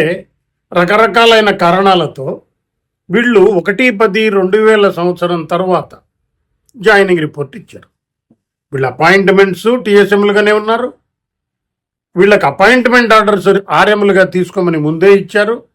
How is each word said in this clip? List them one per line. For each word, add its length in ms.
రకరకాలైన 800
కారణాలతో 880
వీళ్ళు 300
ఒకటి 520
పది 380
రెండు 280
వేల 320
సంవత్సరం 560
తర్వాత 460
జాయినింగ్ 420
రిపోర్ట్ 360
ఇచ్చారు. 340
వీళ్ళ 140
అపాయింట్మెంట్స్ 1000
టీఎస్ఎంలుగానే 680
ఉన్నారు, 420
వీళ్ళకి 300
అపాయింట్మెంట్ 680
ఆర్డర్స్ 560
ఆర్ఎంలుగా 540
తీసుకోమని 540
ముందే 360
ఇచ్చారు. 500